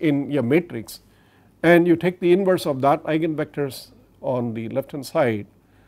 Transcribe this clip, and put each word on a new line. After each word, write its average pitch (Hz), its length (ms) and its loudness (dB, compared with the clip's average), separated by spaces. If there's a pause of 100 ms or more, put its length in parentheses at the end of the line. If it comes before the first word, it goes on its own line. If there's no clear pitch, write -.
in 143 320 0
your 139 100 0
matrix 123 560 -2 (640)
and 170 240 6
you 170 80 4
take 180 240 -2
the 175 140 2
inverse 185 340 2
of 135 140 -4
that 143 240 2
eigenvectors 151 880 -4 (280)
on 123 340 -4
the 113 160 -8
left 135 200 -6
hand 135 160 -10
side 117 400 0 (420)